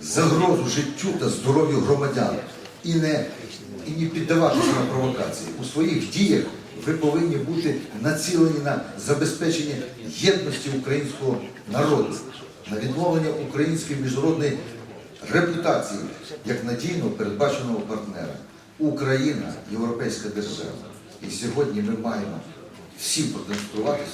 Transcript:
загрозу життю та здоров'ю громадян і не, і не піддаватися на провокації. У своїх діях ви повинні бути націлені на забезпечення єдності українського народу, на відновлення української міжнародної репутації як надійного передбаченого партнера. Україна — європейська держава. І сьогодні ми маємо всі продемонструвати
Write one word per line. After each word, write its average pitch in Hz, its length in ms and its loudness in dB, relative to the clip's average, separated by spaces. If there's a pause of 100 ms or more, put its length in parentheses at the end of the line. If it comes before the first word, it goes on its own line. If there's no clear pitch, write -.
загрозу 165 680 4
життю 143 400 -2 (120)
та 120 80 2
здоров'ю 139 520 4
громадян - 560 2 (480)
і 170 100 0
не, 156 300 2 (600)
і 156 160 -2
не 160 60 0
піддаватися 160 580 4
на 127 260 4
провокації. - 560 0 (120)
У 131 40 -6
своїх - 460 2
діях 175 340 4 (420)
ви 151 60 2
повинні 151 440 2
бути 156 380 0 (280)
націлені 156 600 4
на 139 160 0 (260)
забезпечення 151 680 2 (440)
єдності 147 600 2
українського 139 640 0 (320)
народу, 139 420 4 (560)
на 107 80 -2
відновлення 156 520 2 (180)
української 151 520 0
міжнародної 139 580 2 (720)
репутації 165 720 2 (460)
як 120 180 -2
надійного 147 460 -2
передбаченого 117 680 0
партнера. 101 540 -8 (440)
Україна — 135 760 2 (200)
європейська 113 560 -2
держава. 104 420 -6 (580)
І - 20 -8
сьогодні 107 520 -2
ми 113 160 0
маємо 104 420 -4 (600)
всі - 220 0
продемонструвати 107 800 -2 (120)